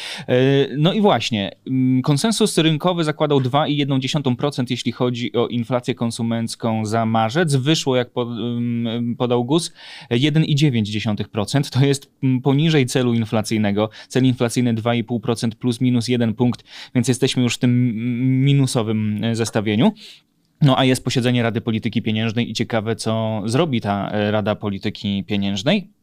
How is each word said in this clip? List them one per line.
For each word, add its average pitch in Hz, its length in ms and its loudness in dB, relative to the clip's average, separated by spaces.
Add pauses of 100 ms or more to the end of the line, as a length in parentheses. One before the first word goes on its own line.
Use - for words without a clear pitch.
(280)
Y, 131 500 2
no 160 140 4
i 220 80 0
właśnie, 117 500 0 (160)
mm, 131 360 2
konsensus 202 560 0
rynkowy 160 460 2
zakładał 147 360 2
dwa 131 280 2
i 147 80 0
jedną 139 220 0
dziesiątą 131 380 -2
procent, 139 340 -4
jeśli 120 220 -4
chodzi 123 400 -2
o 117 140 2
inflację 120 480 -2
konsumencką 117 920 -4
za 113 200 0
marzec. 113 500 0
Wyszło, 135 400 0
jak 123 140 -2
po-, 123 120 -4 (100)
ym, 120 520 -4 (340)
podał 120 260 0
gus, 160 280 0 (380)
jeden 147 340 2
i 156 100 0
dziewięć 123 340 2
dziesiątych 104 400 -4
procent. 107 420 -2
To 135 140 2
jest, 139 260 0 (120)
mm, 131 180 2
poniżej 143 460 2
celu 123 280 0
inflacyjnego. 107 760 0 (180)
Cel 131 160 2
inflacyjny 123 500 2
dwa 117 200 0
i 117 100 0
pół 120 160 -4
procent 113 340 -2
plus 123 260 -2
minus 123 280 0
jeden 120 260 0
punkt, 123 300 -2 (300)
więc 123 140 0
jesteśmy 127 340 2
już 117 120 0
w - 40 -8
tym, 127 120 2
mm, 123 760 0
minusowym, 110 800 2
e, 117 120 0
zestawieniu. 110 560 2 (680)
No 131 160 6
a 131 60 4
jest 127 200 2
posiedzenie 123 380 0
Rady 113 180 0
Polityki 110 420 -2
Pieniężnej 110 480 -2
i 110 40 -8
ciekawe, 110 420 -2
co 110 480 -2
zrobi 127 360 0
ta, 101 300 -2
e, 104 200 -2
Rada 104 240 0
Polityki 101 680 -6
Pieniężnej. 104 680 -2 (120)